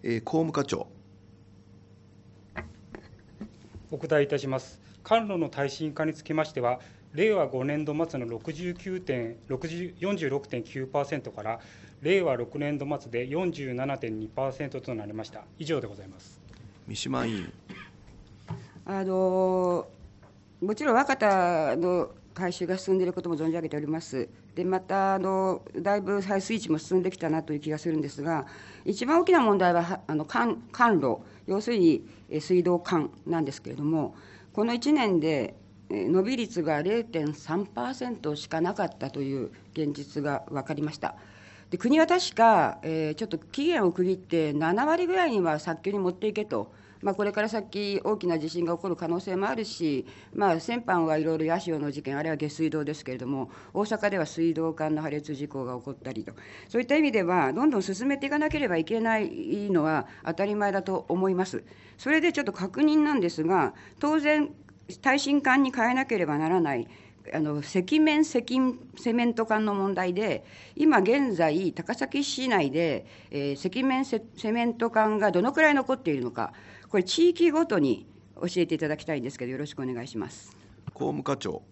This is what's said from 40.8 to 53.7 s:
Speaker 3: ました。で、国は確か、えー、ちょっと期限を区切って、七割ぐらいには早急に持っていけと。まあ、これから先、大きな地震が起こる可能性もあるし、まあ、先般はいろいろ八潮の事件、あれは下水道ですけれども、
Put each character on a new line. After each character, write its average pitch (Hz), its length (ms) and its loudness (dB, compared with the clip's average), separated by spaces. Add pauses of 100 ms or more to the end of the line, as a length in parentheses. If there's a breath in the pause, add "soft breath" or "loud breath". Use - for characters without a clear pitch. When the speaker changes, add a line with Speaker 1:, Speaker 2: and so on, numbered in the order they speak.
Speaker 3:
ま 151 100 -2
し - 60 -14
た。 - 200 -6 (540 loud breath)
で、 180 60 -4
国 254 240 4
は 330 60 8
確 359 280 2
か、 208 480 6
え 160 280 -2
ー、 151 40 -4
ち 226 100 -6
ょ - 20 -8
っ - 20 -10
と 165 80 -6
期 277 300 -4
限 320 180 2
を 175 80 4
区 180 120 0
切 185 80 2
っ 180 40 0
て、 160 380 0
七 175 320 2
割 339 200 2
ぐ 349 80 0
ら 370 120 4
い 294 40 2
に 214 100 2
は 160 180 2
早 160 220 -4
急 196 100 -4
に 202 80 -2
持 185 100 0
っ 180 60 -2
て 214 140 -4
い 208 40 -2
け 214 140 -4
と。 - 260 -4 (280 loud breath)
ま 196 120 -2
あ、 - 20 0
こ 208 80 -2
れ 202 80 2
か 208 120 -2
ら 220 60 0
先、 202 540 -4
大 214 140 0
き 190 100 -6
な 165 140 0
地 156 100 -4
震 170 140 -2
が 170 100 -2
起 170 80 -8
こ 196 60 -4
る 170 80 -2
可 170 100 -6
能 170 140 -2
性 185 160 -6
も 196 100 0
あ 254 80 0
る 226 100 -4
し、 156 400 -4 (300 loud breath)
ま 196 180 4
あ、 165 80 0
先 240 200 -4
般 185 220 0
は 160 140 2
い 156 60 0
ろ 160 140 0
い - 20 -2
ろ 156 80 0
八 165 200 0
潮 160 120 -2
の 143 140 -4
事 147 100 -8
件、 139 160 -4
あ 151 60 -2
れ 165 60 -2
は 156 60 -2
下 151 120 -4
水 156 220 0
道 151 140 -2
で 147 100 -4
す - 100 -16
け 127 80 -8
れ 127 60 -8
ど 123 100 -6
も、 131 220 -4 (220 loud breath)